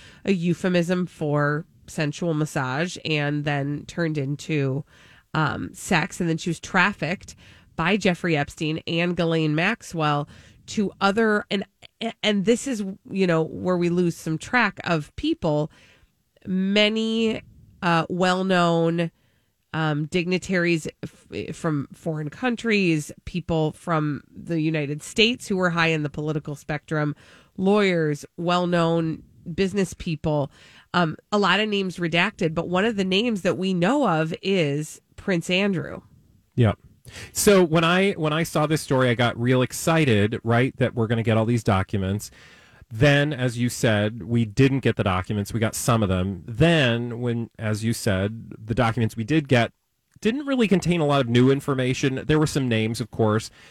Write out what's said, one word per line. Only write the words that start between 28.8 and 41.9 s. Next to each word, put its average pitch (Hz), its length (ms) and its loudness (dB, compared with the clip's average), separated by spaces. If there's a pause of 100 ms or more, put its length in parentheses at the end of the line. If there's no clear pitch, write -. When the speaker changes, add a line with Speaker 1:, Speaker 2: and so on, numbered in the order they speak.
Speaker 1:
business 190 440 -2
people, 151 560 -2 (420)
um, 175 240 0 (140)
a 208 80 2
lot 190 200 4
of 214 80 0
names 196 300 -4
redacted, 170 560 0
but 170 160 -4
one 180 160 2
of 226 120 -2
the 196 60 0
names 196 380 0
that 160 160 0
we 185 160 -2
know 220 340 2
of 160 240 0 (120)
is 151 580 -2 (140)
Prince 175 340 -2
Andrew. 185 520 -2 (540)
Speaker 2:
Yep. 110 220 4 (560)
So 190 320 6
when 165 180 2
I, 185 300 2
when 156 180 -2
I 160 120 0
saw 156 220 0
this 151 160 0
story, 131 280 2
I 120 40 4
got 120 240 0
real 123 240 2
excited, 120 800 2
right, 117 360 2
that 120 180 0
we're 113 120 0
gonna 113 140 0
get 110 140 2
all 110 100 4
these 117 180 0
documents. 98 680 0 (580)